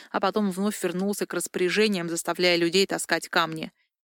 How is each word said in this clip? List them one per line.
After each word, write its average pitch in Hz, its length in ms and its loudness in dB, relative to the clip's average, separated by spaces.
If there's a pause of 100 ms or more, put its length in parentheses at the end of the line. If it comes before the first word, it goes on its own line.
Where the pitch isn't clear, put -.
(120)
а - 80 -2
потом 196 320 2
вновь 196 320 -2
вернулся 190 420 -2
к - 80 -8
распоряжениям, 180 760 0
заставляя 170 480 2
людей 170 280 4
таскать 165 440 -4
камни. 160 420 -2 (320)